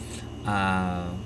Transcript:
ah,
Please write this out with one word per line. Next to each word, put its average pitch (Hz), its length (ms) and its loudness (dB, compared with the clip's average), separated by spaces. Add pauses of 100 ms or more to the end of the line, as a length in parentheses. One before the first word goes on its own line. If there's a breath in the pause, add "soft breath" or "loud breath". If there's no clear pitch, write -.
(420 loud breath)
ah, 92 720 2 (100)